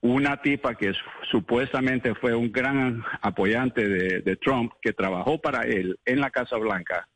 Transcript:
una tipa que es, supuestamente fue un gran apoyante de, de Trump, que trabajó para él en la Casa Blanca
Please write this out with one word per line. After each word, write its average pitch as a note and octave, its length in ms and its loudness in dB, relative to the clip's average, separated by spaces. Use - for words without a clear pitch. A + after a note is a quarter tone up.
una C#3 420 2
tipa C3+ 320 0
que G2+ 140 0
es, F#2+ 80 -2
supuestamente B2+ 800 2
fue A#2 220 0
un A#2 160 0
gran B2+ 520 0
apoyante G#2+ 640 2
de, F#2 320 0
de F#2 140 0
Trump, A#2+ 360 0
que A2 100 0
trabajó F#2+ 480 0
para C3+ 220 0
él F#2+ 420 0
en C3 160 2
la C3+ 80 0
Casa B2 280 -2
Blanca F#2 580 -2